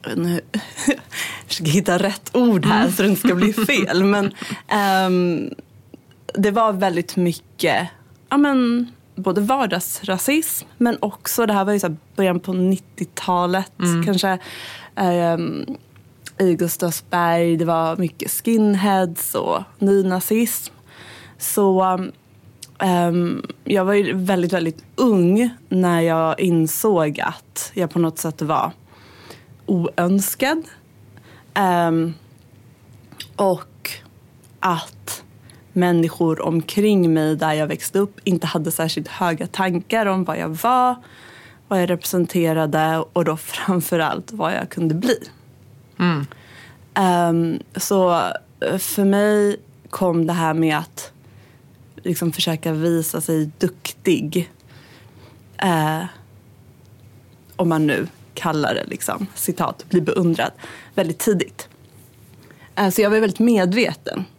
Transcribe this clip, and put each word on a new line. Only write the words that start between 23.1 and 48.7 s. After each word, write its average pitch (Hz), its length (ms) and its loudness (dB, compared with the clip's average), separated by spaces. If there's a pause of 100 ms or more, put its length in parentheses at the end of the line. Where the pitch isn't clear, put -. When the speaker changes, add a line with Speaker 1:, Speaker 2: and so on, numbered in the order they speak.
Speaker 1:
jag 190 200 2
var 202 100 2
ju 202 220 2
väldigt, 180 360 0
väldigt 165 320 -4 (120)
ung 214 540 4 (180)
när 170 320 2
jag 160 400 2
insåg 165 800 0
att - 540 -8
jag 180 160 -2
på - 80 -2
något 160 200 0
sätt 160 240 -6
var 156 280 0 (960)
oönskad. 196 960 0 (920)
Ehm, 170 600 2 (1200)
och - 540 -2 (680)
att - 640 -6 (500)
människor 165 680 2
omkring 175 760 2
mig 156 220 2
där 160 160 0
jag 151 140 0
växte 151 320 -4
upp 202 260 -2
inte 170 220 0
hade 160 240 -2
särskilt 160 380 -4
höga 170 380 -2
tankar 190 600 -2
om 190 180 0
vad 160 140 -4
jag 165 100 -6
var, 247 480 2 (720)
vad 185 140 2
jag 175 80 0
representerade 160 1200 0
och 175 120 0
då 156 120 0
framförallt - 960 -2
vad 165 220 -4
jag - 160 -6
kunde 156 240 -2
bli. 233 240 0 (800)
Speaker 2:
Mm. 160 280 0 (680)
Speaker 1:
Ehm, 170 640 2 (180)
så, 185 440 2 (400)
eh, 190 180 -2